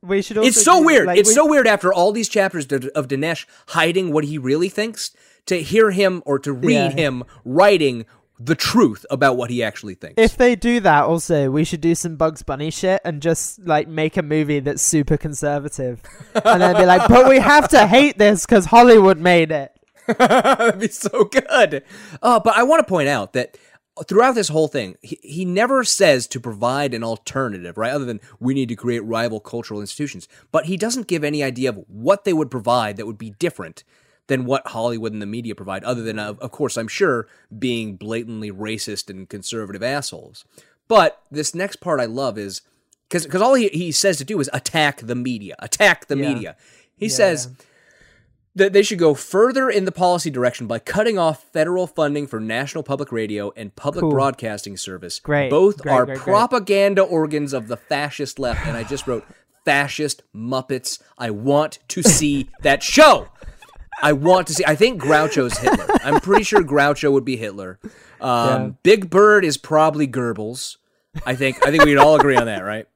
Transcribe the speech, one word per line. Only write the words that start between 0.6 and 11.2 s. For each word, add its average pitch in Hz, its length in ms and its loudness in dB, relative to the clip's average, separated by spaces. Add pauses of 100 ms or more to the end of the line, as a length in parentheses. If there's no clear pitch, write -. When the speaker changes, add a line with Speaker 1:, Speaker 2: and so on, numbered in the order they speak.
Speaker 2:
so 359 160 6
Speaker 1:
do, 311 80 4
Speaker 2:
weird. 254 200 6
Speaker 1:
like, 180 120 4
Speaker 2:
It's 208 100 4
Speaker 1:
we 226 60 4
Speaker 2:
so 302 100 6
weird 285 220 4
after 196 260 2
all 180 180 2
these 220 180 -4
chapters 190 420 -2
of, 135 140 -2 (100)
of 143 120 -4
Dinesh 147 380 -4 (220)
hiding 170 440 0
what 151 120 0
he 147 160 -6
really 147 300 0
thinks 214 420 -8 (340)
to 180 160 -4
hear 208 300 2
him 185 340 0
or 139 140 -2
to 143 120 -6
read 139 220 0
Speaker 1:
Yeah. 139 180 2
Speaker 2:
him 135 320 -4 (220)
writing 143 600 2 (340)
the 123 160 -2
truth 160 560 2
about 131 260 2
what 120 140 -6
he 120 100 -2
actually 107 320 -6
thinks. 82 240 -14
Speaker 1:
If 220 180 4
they 247 200 4
do 240 240 0
that 156 240 4
also, 151 480 0